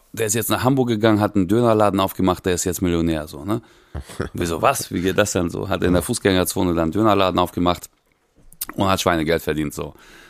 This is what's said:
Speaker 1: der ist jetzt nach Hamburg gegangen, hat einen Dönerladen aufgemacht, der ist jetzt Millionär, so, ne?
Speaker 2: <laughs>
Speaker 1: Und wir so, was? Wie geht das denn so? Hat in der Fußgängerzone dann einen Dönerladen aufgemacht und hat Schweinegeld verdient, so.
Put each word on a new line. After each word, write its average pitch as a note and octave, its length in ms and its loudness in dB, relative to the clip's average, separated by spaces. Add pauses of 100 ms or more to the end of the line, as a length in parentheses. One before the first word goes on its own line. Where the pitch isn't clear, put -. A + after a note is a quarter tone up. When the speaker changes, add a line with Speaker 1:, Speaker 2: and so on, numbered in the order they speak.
(120)
Speaker 1:
der A2 140 -2
ist G#2 80 -2
jetzt A2+ 160 -2
nach G#2+ 140 -2
Hamburg C3 240 2
gegangen, A2 320 4
hat G#2 160 0
einen F#2+ 120 2
Dönerladen G#2+ 520 4
aufgemacht, F#2+ 460 0
der F#2 80 2
ist E2+ 100 -4
jetzt F2+ 180 -4
Millionär, E2 460 0
so, D2+ 160 -14
ne? A2 160 -4 (340)
Speaker 2:
<laughs> - 240 -12
Speaker 1:
Und - 160 -8
wir F2 120 -4
so, E2 160 -4
was? C3 300 0
Wie F2+ 100 -2
geht F2+ 160 0
das G#2 140 0
denn F2 180 0
so? G2 180 -6
Hat F#2+ 140 -4
in F2+ 100 2
der F2 100 2
Fußgängerzone F#2 720 0
dann E2 100 0
einen D#2+ 80 -2
Dönerladen G2 460 2
aufgemacht F2 500 -2 (840)
und G2 140 0
hat F#2+ 120 2
Schweinegeld E2 420 0
verdient, D2+ 300 -4
so. D2+ 220 -10 (360)